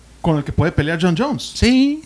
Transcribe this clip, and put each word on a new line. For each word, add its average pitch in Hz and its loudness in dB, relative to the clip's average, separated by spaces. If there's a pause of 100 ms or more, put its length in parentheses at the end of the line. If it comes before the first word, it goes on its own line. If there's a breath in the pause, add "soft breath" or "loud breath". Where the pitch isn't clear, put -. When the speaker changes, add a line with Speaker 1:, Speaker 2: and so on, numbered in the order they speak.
(200)
Speaker 1:
con 160 0
el 139 -4
que 139 -8
puede 160 0
pelear 160 -2
John 175 2
Jones. 233 -4
Speaker 2:
Sí, 269 2